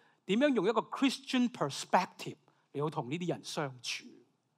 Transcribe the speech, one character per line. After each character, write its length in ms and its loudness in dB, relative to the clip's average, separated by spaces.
點 140 2
樣 140 6
用 140 2
一 40 4
個 100 2
Christian 680 2
perspective 880 -2
嚟 80 -4
到 80 -2
同 200 -6
呢 80 -4
啲 120 -4
人 140 -4
相 260 -6
處。」 220 -8